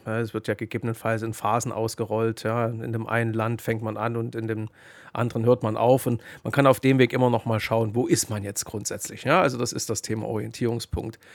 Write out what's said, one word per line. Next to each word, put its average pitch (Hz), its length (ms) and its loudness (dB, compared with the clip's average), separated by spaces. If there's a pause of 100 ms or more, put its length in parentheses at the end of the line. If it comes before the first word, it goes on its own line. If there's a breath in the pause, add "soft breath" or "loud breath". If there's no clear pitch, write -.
ja, 113 140 -2
es 113 140 -4
wird 107 160 -4
ja 107 60 0
gegebenenfalls 113 680 -4
in 113 120 -4
Phasen 110 380 0
ausgerollt. 113 720 -2
Ja. 113 220 0
In 117 260 -6
dem 113 160 -4
einen 117 240 0
Land 110 300 -2
fängt 113 200 -2
man 110 140 -4
an 113 220 -2
und 117 180 -4
in 113 140 -4
dem 110 180 -4 (460 loud breath)
anderen 117 320 -2
hört 120 180 6
man 110 140 -2
auf. 120 280 4
Und 120 160 0 (220 loud breath)
man - 80 -4
kann 143 160 6
auf 127 140 6
dem 135 180 6
Weg 123 140 6
immer 127 160 4
noch 117 160 0
mal 113 160 0
schauen, 113 340 0
wo 123 120 2
ist - 220 2
man 104 140 -4
jetzt 101 220 -6
grundsätzlich. - 580 -8
Ja. 160 180 4
Also 135 160 2
das 123 140 -2
ist - 180 -6
das 107 120 -4
Thema 110 240 -4
Orientierungspunkt 113 920 -4 (180 loud breath)